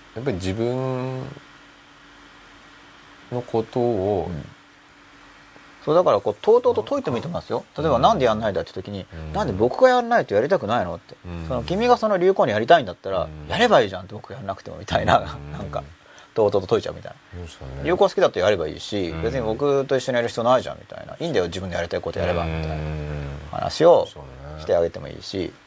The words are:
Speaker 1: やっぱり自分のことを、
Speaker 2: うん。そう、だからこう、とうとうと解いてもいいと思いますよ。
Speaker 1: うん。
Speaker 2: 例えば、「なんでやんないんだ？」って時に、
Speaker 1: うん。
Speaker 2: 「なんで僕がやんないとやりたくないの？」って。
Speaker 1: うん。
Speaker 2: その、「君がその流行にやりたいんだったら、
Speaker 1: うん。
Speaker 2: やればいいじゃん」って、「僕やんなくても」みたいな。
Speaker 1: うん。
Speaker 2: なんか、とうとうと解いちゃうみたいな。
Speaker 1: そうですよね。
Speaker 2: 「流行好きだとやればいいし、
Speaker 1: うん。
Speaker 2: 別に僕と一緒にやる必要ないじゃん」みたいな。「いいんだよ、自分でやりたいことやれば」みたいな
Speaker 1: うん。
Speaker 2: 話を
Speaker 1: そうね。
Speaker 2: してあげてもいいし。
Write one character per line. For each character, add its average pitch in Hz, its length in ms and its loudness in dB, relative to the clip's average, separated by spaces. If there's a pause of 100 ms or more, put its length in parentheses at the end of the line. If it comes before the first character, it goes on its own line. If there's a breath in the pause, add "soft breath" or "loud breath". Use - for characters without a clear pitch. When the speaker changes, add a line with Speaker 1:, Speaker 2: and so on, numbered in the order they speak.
(160)
Speaker 1:
や 113 40 -10
っ 120 40 -8
ぱ 139 60 -2
り - 40 0
自 92 180 -4
分 127 720 -4 (2000)
の 123 80 -4
こ 151 220 -2
と 131 180 -2
を、 104 480 0
Speaker 2:
う 92 40 -6
ん。 73 120 -8 (1400)
そ 151 60 2
う、 - 20 4
だ 175 100 6
か 151 80 4
ら 101 80 4
こ 107 120 0
う、 - 20 0
と 220 220 4
う 247 60 4
と 240 100 2
う - 20 2
と 214 80 -2
解 277 180 -2
い - 20 -4
て - 80 -4
も 123 60 -2
い 110 40 -2
い - 20 -8
と - 60 -8
思 170 100 -6
い - 20 -8
ま - 60 -12
す - 40 -8
よ。 117 140 -4 (120)
Speaker 1:
う - 40 -6
ん。 - 40 -2
Speaker 2:
例 160 40 2
え 147 40 4
ば、 117 80 4
「な 185 120 6
ん 208 60 2
で 131 80 4
や 110 80 6
ん 107 60 -4
な 113 80 0
い 98 40 -2
ん - 20 -2
だ？」 85 80 -2
っ - 20 -4
て - 100 -18
時 95 160 -8
に、 98 200 -8
Speaker 1:
う 85 60 -14
ん。 80 160 -10
Speaker 2:
「な 202 120 -2
ん - 20 -4
で 110 80 -2
僕 - 280 2
が 254 60 10
や 247 120 4
ん 240 100 -2
な 233 100 4
い 135 60 -2
と - 80 -2
や 104 80 6
り 143 80 0
た 190 80 4
く 123 80 -6
な 117 160 2
い - 20 0
の？」 87 120 -6
っ - 20 -8
て。 - 260 -20
Speaker 1:
う 90 60 -14
ん。 85 180 -8
Speaker 2:
そ 127 60 -4
の、 120 100 -4
「君 208 240 -2
が 247 80 8
そ 220 120 0
の 202 100 2
流 185 160 4
行 196 100 4
に 123 80 2
や 104 60 2
り 117 80 0
た 165 120 8
い 147 40 0
ん 110 40 -8
だ 90 60 -8
っ - 40 -12
た - 120 -12
ら、 92 140 -2
Speaker 1:
う 78 60 -6
ん。 76 200 -14
Speaker 2:
や - 80 -4
れ 233 120 4
ば 180 120 8
い 110 60 4
い - 20 -4
じ 95 80 -10
ゃ 90 40 -10
ん」 - 40 -14
っ - 20 -16
て、 101 80 -16
「僕 104 200 -14
や - 40 -14
ん 127 80 -14
な 95 80 -6
く - 80 -20
て 98 80 -14
も」 80 80 -12
み 87 60 -14
た - 160 0
い 107 60 -4
な。 135 120 6
Speaker 1:
う 101 40 -2
ん。 82 300 -12
Speaker 2:
な 180 100 -10
ん - 80 -10
か、 - 120 -8 (520 loud breath)
と 110 120 4
う 101 40 4
と 101 80 2
う - 40 -2
と 92 40 -6
解 104 140 2
い - 20 -8
ち - 60 -8
ゃ - 40 -8
う - 20 -10
み 87 60 -16
た - 80 -14
い - 40 -16
な。 - 40 -20 (160)
Speaker 1:
そ 87 60 -12
う 90 80 -10
で - 20 -14
す - 60 -18
よ - 140 -16
ね。 135 160 -10
Speaker 2:
「流 151 80 0
行 180 40 0
好 196 120 6
き - 120 -2
だ 165 100 6
と - 80 -6
や 95 120 4
れ 104 60 4
ば 78 120 -2
い 78 80 -8
い - 40 -14
し、 95 300 -4
Speaker 1:
う 80 60 -8
ん。 80 60 -6
Speaker 2:
別 117 120 -2
に 131 80 -2
僕 135 440 0
と 139 100 0
一 123 80 -2
緒 131 80 -4
に 123 40 0
や 120 60 2
る 117 60 0
必 120 120 -6
要 113 40 0
な 123 140 6
い 107 40 -4
じ - 60 -8
ゃ - 60 -8
ん」 - 60 -20
み - 60 -20
た - 160 -16
い - 40 -16
な。 - 140 -14
「い 156 60 -4
い - 20 -2
ん 160 40 -4
だ 113 60 2
よ、 90 80 2
自 87 140 -6
分 92 100 -6
で 85 60 -6
や 85 60 -2
り 85 60 -6
た 92 80 -4
い 90 40 -2
こ 85 120 -6
と - 60 -6
や 90 80 -2
れ 87 80 0
ば」 82 120 -2
み 82 40 -4
た 80 80 -2
い 80 100 -4
な 78 60 -4
Speaker 1:
う 76 40 -4
ん。 76 360 -6 (360)
Speaker 2:
話 - 340 -2
を 156 280 6
Speaker 1:
そ - 80 -18
う - 20 -14 (340)
ね。 78 40 -12
Speaker 2:
し 78 60 -12
て 92 80 2
あ 85 80 4
げ 85 80 0
て 90 80 -14
も 71 100 -12
い - 40 -14
い - 100 -16
し。 92 300 -6 (140)